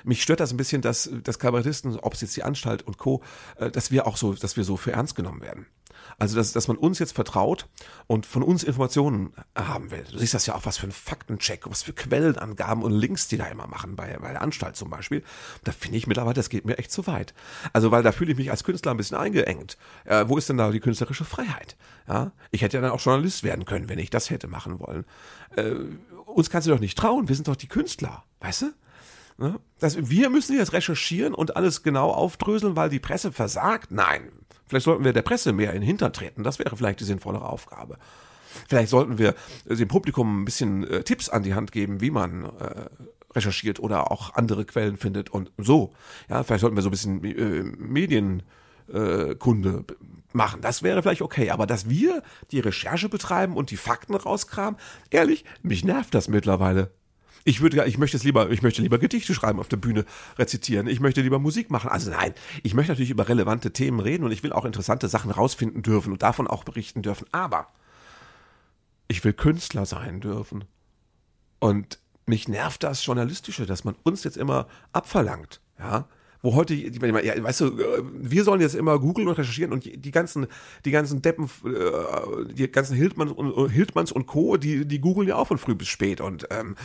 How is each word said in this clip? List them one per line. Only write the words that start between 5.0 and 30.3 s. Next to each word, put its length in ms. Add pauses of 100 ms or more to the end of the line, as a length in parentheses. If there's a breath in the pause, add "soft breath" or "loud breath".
genommen 240
werden. 260 (520 loud breath)
Also, 180
dass, 160
dass 160
man 80
uns 220
jetzt 160
vertraut 540 (380 loud breath)
und 200
von 160
uns 200
Informationen 720 (220)
haben 360
will. 200
Du 80
siehst 160
das 120
ja 80
auch, 100
was 140
für 80
ein 60
Faktencheck, 760
was 140
für 100
Quellenangaben 920
und 100
Links 360
die 80
da 100
immer 200
machen, 300
bei, 220
bei 120
der 120
Anstalt 340
zum 140
Beispiel. 320 (420 loud breath)
Da 80
finde 260
ich 80
mittlerweile, 280
das 140
geht 160
mir 140
echt 120
zu 160
weit. 280 (380 loud breath)
Also, 180
weil 120
da 100
fühle 200
ich 60
mich 120
als 140
Künstler 280
ein 40
bisschen 220
eingeengt. 600 (260 loud breath)
Äh, 240
wo 100
ist 100
denn 80
da 140
die 100
künstlerische 440
Freiheit? 520 (320 loud breath)
Ja? 240 (180 loud breath)
Ich 120
hätte 140
ja 60
dann 100
auch 80
Journalist 420
werden 220
können, 240
wenn 100
ich 120
das 200
hätte 180
machen 300
wollen. 260 (520 loud breath)
Äh, 180 (500)
uns 260
kannst 160
du 60
doch 80
nicht 160
trauen, 320
wir 60
sind 140
doch 80
die 120
Künstler, 560 (160)
weißt 220
du? 40 (720 loud breath)
Ne? 220 (180)
Das, 320
wir 200